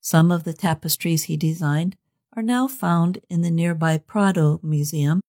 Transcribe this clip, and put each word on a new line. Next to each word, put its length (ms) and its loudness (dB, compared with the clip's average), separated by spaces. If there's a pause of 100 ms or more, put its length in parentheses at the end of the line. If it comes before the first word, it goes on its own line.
Some 280 4
of 140 0
the 100 -8
tapestries 680 -2
he 140 -4
designed 580 -2 (380)
are 100 -6
now 240 0
found 640 0
in 100 -2
the 120 0
nearby 480 0
Prado 600 2
Museum 680 0